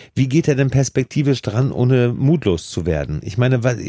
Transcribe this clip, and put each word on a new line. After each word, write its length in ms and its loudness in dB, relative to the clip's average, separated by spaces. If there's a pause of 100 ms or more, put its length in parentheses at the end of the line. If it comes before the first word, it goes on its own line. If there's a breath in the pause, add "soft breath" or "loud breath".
(160 loud breath)
wie 140 0
geht 180 0
er 80 2
denn 140 2
perspektivisch 720 0
dran, 320 -2
ohne 440 2
mutlos 520 0
zu 160 -6
werden? 380 -2
Ich 140 -8
meine, 260 2
wa-, 120 0 (140)